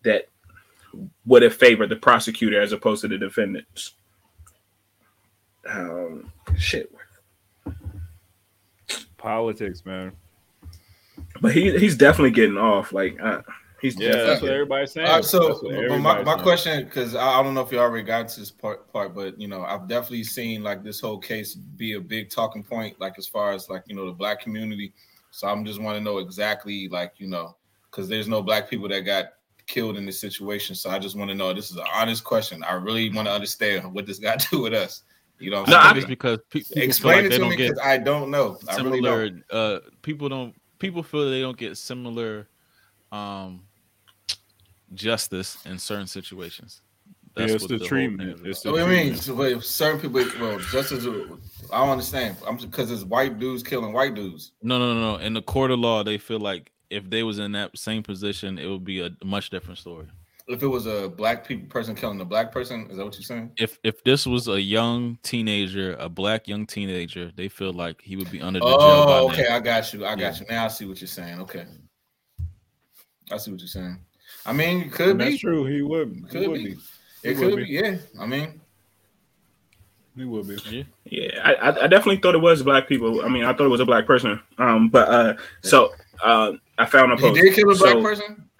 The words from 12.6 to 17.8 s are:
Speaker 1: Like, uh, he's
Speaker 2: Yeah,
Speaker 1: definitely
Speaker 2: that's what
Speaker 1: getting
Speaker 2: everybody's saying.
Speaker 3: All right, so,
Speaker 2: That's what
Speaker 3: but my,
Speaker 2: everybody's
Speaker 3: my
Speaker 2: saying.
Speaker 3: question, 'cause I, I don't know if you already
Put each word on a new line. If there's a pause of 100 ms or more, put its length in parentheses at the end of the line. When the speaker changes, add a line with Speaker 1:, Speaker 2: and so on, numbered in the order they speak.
Speaker 1:
Like,
uh, (380)
he's
Speaker 2:
Yeah,
Speaker 1:
definitely
Speaker 2:
that's
what
Speaker 1:
getting
Speaker 2:
everybody's
saying.
Speaker 3:
All
right,
so,
Speaker 2:
That's
what
Speaker 3:
but
my,
Speaker 2:
everybody's
Speaker 3:
my
Speaker 2:
saying.
Speaker 3:
question,
'cause
I,
I
don't
know
if
you
already